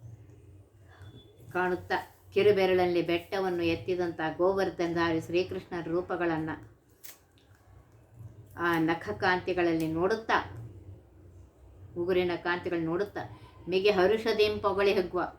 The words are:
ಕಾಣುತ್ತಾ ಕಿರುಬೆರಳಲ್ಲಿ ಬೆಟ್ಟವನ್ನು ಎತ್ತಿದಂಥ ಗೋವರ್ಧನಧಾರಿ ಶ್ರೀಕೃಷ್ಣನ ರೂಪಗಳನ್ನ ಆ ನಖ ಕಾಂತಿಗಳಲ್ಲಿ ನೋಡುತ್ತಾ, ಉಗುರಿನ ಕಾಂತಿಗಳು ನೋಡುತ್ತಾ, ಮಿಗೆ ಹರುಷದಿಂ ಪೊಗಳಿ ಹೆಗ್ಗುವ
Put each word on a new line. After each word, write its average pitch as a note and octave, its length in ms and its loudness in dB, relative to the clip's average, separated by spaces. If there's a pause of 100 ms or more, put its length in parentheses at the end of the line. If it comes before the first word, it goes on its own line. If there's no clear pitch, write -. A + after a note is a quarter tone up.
(1500)
ಕಾಣುತ್ತಾ F3+ 440 -2 (380)
ಕಿರುಬೆರಳಲ್ಲಿ F#3 680 4
ಬೆಟ್ಟವನ್ನು F3+ 600 -2
ಎತ್ತಿದಂಥ E3+ 580 -2 (160)
ಗೋವರ್ಧನಧಾರಿ E3+ 840 0
ಶ್ರೀಕೃಷ್ಣನ F3+ 640 -4
ರೂಪಗಳನ್ನ E3+ 680 -2 (2000)
ಆ E3+ 200 2
ನಖ E3 300 0
ಕಾಂತಿಗಳಲ್ಲಿ F3+ 760 0
ನೋಡುತ್ತಾ, F#3+ 500 0 (1600)
ಉಗುರಿನ F3+ 400 2
ಕಾಂತಿಗಳು F3 440 -2
ನೋಡುತ್ತಾ, E3+ 400 -2 (480)
ಮಿಗೆ F#3+ 220 4
ಹರುಷದಿಂ G#3 680 4
ಪೊಗಳಿ G3 360 2
ಹೆಗ್ಗುವ F3+ 440 0